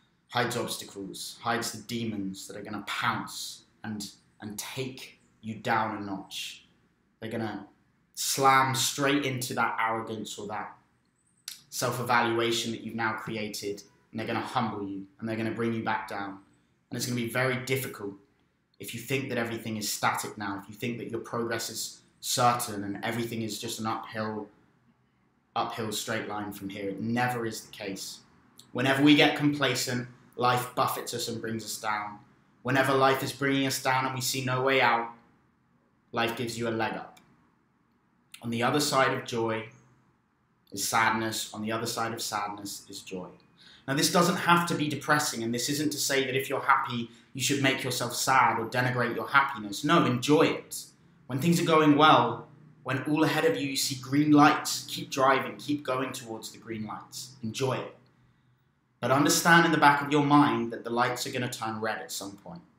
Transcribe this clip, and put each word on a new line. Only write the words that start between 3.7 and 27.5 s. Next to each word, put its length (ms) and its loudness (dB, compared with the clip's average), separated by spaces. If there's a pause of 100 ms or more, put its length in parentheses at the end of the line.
and, 260 -8 (300)
and 180 -12
take 600 -10 (200)
you 140 -8
down 420 0
a 40 -8
notch. 680 -10 (540)
They're 100 -8
gonna 360 -6 (480)
slam 600 4
straight 500 0
into 300 -4
that 260 0
arrogance 560 -4
or 120 -10
that 260 -10 (960)
self-evaluation 1000 0
that 80 -8
you've 160 -10
now 160 -2
created, 720 -8 (260)
and 80 -10
they're 80 -4
gonna 140 -2
humble 440 -2
you, 220 -8 (140)
and 80 -8
they're 80 -4
gonna 160 -2
bring 220 -2
you 100 -4
back 240 -4
down. 300 -8 (520)
And 60 -8
it's 100 -4
gonna 140 -2
be 80 -4
very 360 0
difficult 500 -4 (680)
if 140 -12
you 60 -10
think 280 -4
that 100 -4
everything 380 -4
is 160 -4
static 440 -2
now, 240 -8
if 80 -18
you 60 -16
think 240 -6
that 120 -10
your 100 -6
progress 500 -4
is 300 -10 (200)
certain 600 2
and 220 -6
everything 380 -4
is 180 -6
just 180 -8
an 80 -4
uphill, 640 -6 (1040)
uphill 380 -4
straight 360 -4
line 240 -6
from 160 -10
here. 200 -8
It 120 -6
never 460 -2
is 140 -8